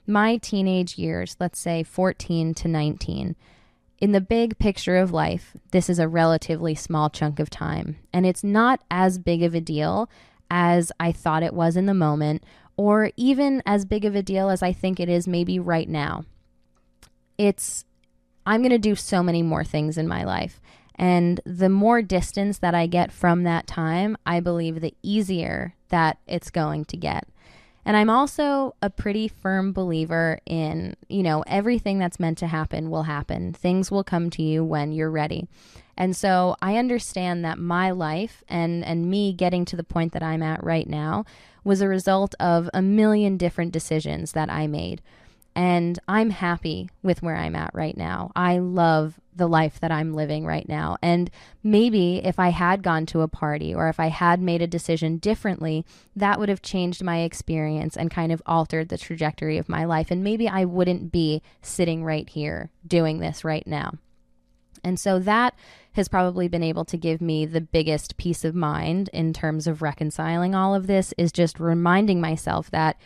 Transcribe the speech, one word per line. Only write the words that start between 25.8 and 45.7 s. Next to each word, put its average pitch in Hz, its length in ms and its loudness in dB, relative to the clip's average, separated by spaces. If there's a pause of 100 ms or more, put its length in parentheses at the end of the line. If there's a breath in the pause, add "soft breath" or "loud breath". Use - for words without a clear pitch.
that 165 360 2
it's - 240 -6
going 151 360 -4
to - 120 -12
get. - 300 -4 (560 soft breath)
And 214 140 2
I'm 220 120 4
also 277 720 0
a 202 80 0
pretty 214 380 -4
firm 190 460 -2
believer 165 720 0
in, 160 500 -4 (140)
you 196 140 0
know, 156 240 2
everything 202 500 0
that's 180 220 -2
meant 170 200 0
to 170 80 -4
happen 160 440 -4
will 160 120 -2
happen. 160 500 -6
Things 185 360 0
will 196 140 0
come 170 280 -2
to 165 120 -4
you 156 200 0
when 151 280 -2
you're 156 180 -2
ready. 156 380 -4 (500 soft breath)
And 185 180 0
so 180 460 2
I 202 160 0
understand 185 680 -2
that 160 140 -4
my 175 340 0
life 180 560 -4
and, 170 380 -2
and 170 240 -2
me 202 240 0
getting 175 320 0
to - 100 -8
the 170 80 -6
point 165 300 -2
that 170 100 -4
I'm 160 200 -2
at 160 200 -4
right 165 240 -2
now 156 380 -4 (380 loud breath)
was 196 180 2
a 196 60 2
result 190 520 0
of 170 340 2
a 185 80 0
million 208 560 4
different 170 340 -2
decisions 156 600 -4
that 156 160 -2
I 151 180 -2
made. 147 340 -6 (520 soft breath)
And 175 540 2